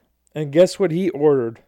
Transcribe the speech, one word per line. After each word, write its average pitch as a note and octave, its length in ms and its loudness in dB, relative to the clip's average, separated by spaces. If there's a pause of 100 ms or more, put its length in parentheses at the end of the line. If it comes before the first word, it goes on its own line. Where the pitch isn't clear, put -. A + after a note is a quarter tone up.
(360)
And D3+ 160 -8
guess F3 280 2
what F3+ 120 -2
he F3+ 180 -2
ordered? C3+ 580 0